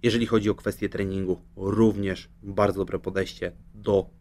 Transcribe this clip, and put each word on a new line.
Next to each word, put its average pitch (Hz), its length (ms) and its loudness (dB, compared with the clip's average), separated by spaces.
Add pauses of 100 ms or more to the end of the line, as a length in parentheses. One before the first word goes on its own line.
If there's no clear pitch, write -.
Jeżeli 117 240 2
chodzi 107 240 2
o 98 40 0
kwestie 101 340 -4
treningu, 95 520 -2 (160)
również 98 720 2 (140)
bardzo 101 380 0
dobre 92 180 -4
podejście 95 540 -6 (220)
do 101 360 0 (100)